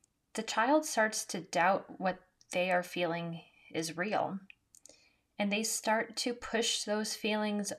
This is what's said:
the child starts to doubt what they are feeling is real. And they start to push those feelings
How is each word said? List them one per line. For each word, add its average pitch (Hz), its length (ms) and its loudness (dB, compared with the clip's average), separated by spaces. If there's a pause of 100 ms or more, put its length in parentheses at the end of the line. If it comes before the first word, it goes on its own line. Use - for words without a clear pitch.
(360)
the 220 80 -4
child 262 420 4
starts 214 400 0
to 185 160 -6
doubt - 580 2
what 185 200 0 (320)
they 180 180 2
are 180 140 4
feeling 170 580 -2 (320)
is 160 240 -4
real. 190 420 0 (1000)
And 202 120 0
they 208 120 0
start 220 540 0
to 240 180 -2
push - 480 -2
those 214 320 -2
feelings 208 640 0